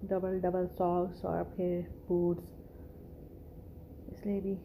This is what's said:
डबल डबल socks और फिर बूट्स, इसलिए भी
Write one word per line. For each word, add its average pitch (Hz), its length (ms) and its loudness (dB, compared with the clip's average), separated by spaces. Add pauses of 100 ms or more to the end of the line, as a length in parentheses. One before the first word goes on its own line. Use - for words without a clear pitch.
डबल 185 360 2
डबल 180 280 4
socks 175 560 2
और 170 180 2 (140)
फिर 175 300 2 (220)
बूट्स, 175 340 4 (1700)
इसलिए 202 280 0
भी 196 140 0 (100)